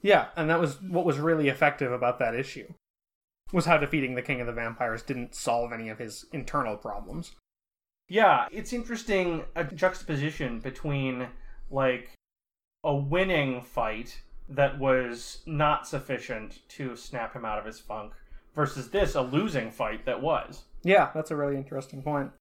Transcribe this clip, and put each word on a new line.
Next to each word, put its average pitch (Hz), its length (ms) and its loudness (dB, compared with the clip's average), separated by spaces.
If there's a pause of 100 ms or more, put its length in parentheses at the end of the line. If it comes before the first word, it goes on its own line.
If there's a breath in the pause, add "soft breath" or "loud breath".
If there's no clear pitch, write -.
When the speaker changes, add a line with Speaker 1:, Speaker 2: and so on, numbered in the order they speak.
Speaker 1:
Yeah, 185 340 6
and 160 140 0
that 165 100 6
was 156 220 0
what 180 240 0
was 143 140 2
really 156 280 4
effective 139 460 4
about 123 260 2
that 117 160 2
issue, - 380 -8 (800)
was 175 120 4
how 165 120 8
defeating 139 380 0
the 123 60 -2
King 127 200 -2
of 120 60 -4
the 117 60 -6
Vampires 113 500 -4
didn't 123 320 -6
solve 120 360 0
any 113 160 -8
of 107 120 -10
his 110 340 -12
internal 123 420 -2
problems. 107 560 -10 (800)
Speaker 2:
Yeah, 180 400 6
it's 214 220 -8
interesting, 214 720 -2 (120)
a 165 80 -2
juxtaposition 147 1000 -2
between, 131 680 -2 (420 soft breath)
like, 131 400 2 (760)
a 147 120 4
winning 143 680 2
fight 113 600 -4 (260)
that 143 320 2
was 127 680 0
not 151 420 2
sufficient 117 840 -8
to 123 260 -8
snap 117 380 -8
him 117 120 -10
out 107 140 -4
of 104 60 -10
his 110 140 -12
funk 107 340 -10 (420 soft breath)
versus 139 340 -2
this, 196 240 2
a 147 80 2
losing 135 480 0
fight 110 360 -4
that 123 180 -2
was. 147 400 -2 (180)
Speaker 1:
Yeah, 175 320 6
that's 156 160 -4
a 160 60 -2
really 143 200 0
interesting 135 460 -8
point. 143 400 -2